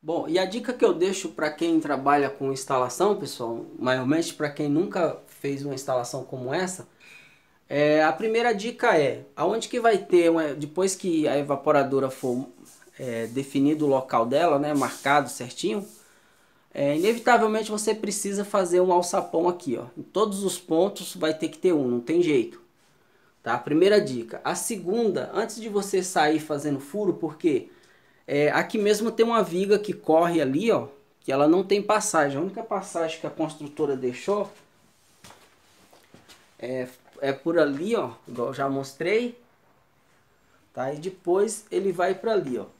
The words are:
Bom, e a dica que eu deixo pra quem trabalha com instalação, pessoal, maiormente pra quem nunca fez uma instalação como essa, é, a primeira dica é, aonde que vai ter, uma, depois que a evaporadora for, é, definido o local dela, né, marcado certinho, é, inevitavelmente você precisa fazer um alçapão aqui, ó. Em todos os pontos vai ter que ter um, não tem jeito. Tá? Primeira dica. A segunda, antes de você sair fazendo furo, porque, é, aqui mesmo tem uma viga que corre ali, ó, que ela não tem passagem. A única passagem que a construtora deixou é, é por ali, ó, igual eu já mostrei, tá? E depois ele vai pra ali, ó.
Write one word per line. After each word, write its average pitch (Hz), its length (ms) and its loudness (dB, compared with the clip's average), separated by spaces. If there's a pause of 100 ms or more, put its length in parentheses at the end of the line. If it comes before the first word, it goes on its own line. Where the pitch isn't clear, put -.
Bom, 160 220 -4
e 160 100 0
a 190 80 2
dica 240 260 -6
que 247 140 2
eu 190 80 6
deixo 180 360 -2
pra 156 200 -2
quem 165 300 2
trabalha 143 500 2
com 135 220 -4
instalação, 135 640 0
pessoal, 117 500 -8 (140)
maiormente 131 540 0
pra 143 180 -4
quem 147 180 -4
nunca 170 480 0 (100)
fez 139 380 -8
uma 143 80 -6
instalação 131 500 -4
como 127 300 -8
essa, 185 340 -4 (800)
é, 151 360 4
a 156 100 4
primeira 226 400 0
dica 220 420 0
é, 135 300 0 (100)
aonde 208 320 -2
que 247 120 -4
vai 220 180 4
ter, 175 320 4
uma, 160 240 2
depois 151 400 -2
que 160 340 0
a 123 80 0
evaporadora 139 760 2
for, 131 340 -2 (540)
é, 117 280 -6
definido 139 600 0
o - 20 4
local 131 380 2
dela, 147 320 4
né, 147 160 0
marcado 139 520 2
certinho, 196 560 -6 (880)
é, 143 240 0
inevitavelmente 214 760 2
você 214 240 -2
precisa 202 500 -4
fazer 180 340 2
um 185 140 4
alçapão 175 560 0
aqui, 160 260 -4
ó. 120 100 -10 (120)
Em 147 60 -14
todos 202 400 -2
os 185 160 -4
pontos 180 560 -2
vai 160 180 -2
ter 165 140 -4
que - 100 -8
ter 185 160 2
um, 139 140 2
não 120 120 0
tem 165 220 0
jeito. 143 400 0 (800)
Tá? 117 160 -2
Primeira 185 420 4
dica. 127 420 -6
A 160 140 -4
segunda, 185 800 -2
antes 226 260 -6
de 226 80 -10
você 196 340 -2
sair 156 380 2
fazendo 147 400 -4
furo, 196 360 -2
porque, 151 540 -2 (560)
é, 143 260 2
aqui 180 260 0
mesmo 208 340 2
tem 226 140 4
uma 226 180 2
viga 190 340 2
que 208 140 -4
corre 170 480 2
ali, 151 320 2
ó, 135 160 0 (320)
que - 100 -12
ela 135 160 4
não 170 160 6
tem 196 200 2
passagem. 196 560 2
A 143 40 -2
única 190 220 -6
passagem 185 560 -4
que 160 80 -8
a - 20 -4
construtora 147 680 -4
deixou 190 520 -2 (2000)
é, 127 300 -6 (320)
é 139 140 -2
por 165 260 0
ali, 151 380 0
ó, 131 140 -4 (140)
igual 123 220 -6
eu 135 60 -6
já 139 160 -2
mostrei, 175 680 -4 (1400)
tá? 131 200 -6
E 147 40 -10
depois 185 720 -2
ele 190 220 0
vai 180 240 0
pra 226 160 -4
ali, 147 260 0
ó. 95 80 -6 (140)